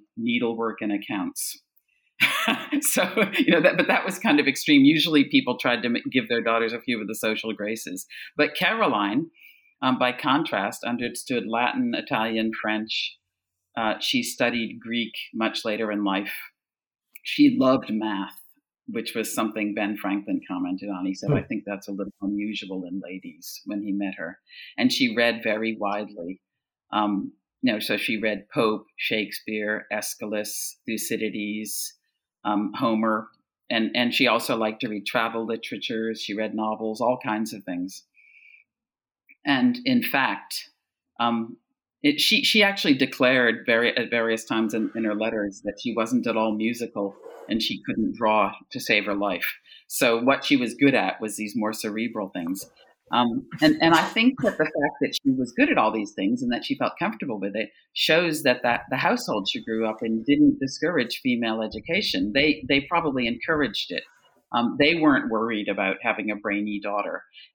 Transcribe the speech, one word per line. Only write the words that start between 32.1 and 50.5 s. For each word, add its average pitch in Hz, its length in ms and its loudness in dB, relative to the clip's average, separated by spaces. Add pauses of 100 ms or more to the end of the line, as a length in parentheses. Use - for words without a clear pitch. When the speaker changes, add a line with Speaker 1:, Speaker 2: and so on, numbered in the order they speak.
Speaker 1:
um, 107 300 0
Homer. 110 520 0 (420)
And, 110 260 0
and 120 180 0
she 123 140 4
also 117 280 2
liked 110 260 -2
to 120 80 -4
read 104 160 -6
travel 113 400 -2
literatures. 110 760 -6
She 107 140 -6
read 107 180 -4
novels, 110 480 -4
all 123 200 2
kinds 110 320 -4
of 107 120 -12
things. - 380 -8 (1400)
And 127 400 4
in 123 180 2
fact, - 680 -2 (500)
um, 117 380 0 (460)
it, 147 160 2
she, - 240 2
she 208 200 4
actually 196 320 4
declared 127 720 4
very, 117 320 4
at 117 120 -2
various 113 360 0
times 113 280 0
in, 110 220 -2
in 113 80 -2
her 107 120 0
letters 107 480 -2
that 104 180 -6
she 117 140 -4
wasn't 113 320 0
at 110 100 0
all 110 180 2
musical 110 600 -4 (340)
and 110 120 0
she - 240 -4
couldn't 101 300 -2
draw 107 360 4 (200)
to 127 80 -6
save 104 260 0
her 101 100 -2
life. 101 300 -2 (420)
So 117 340 2
what 135 220 2
she 143 140 4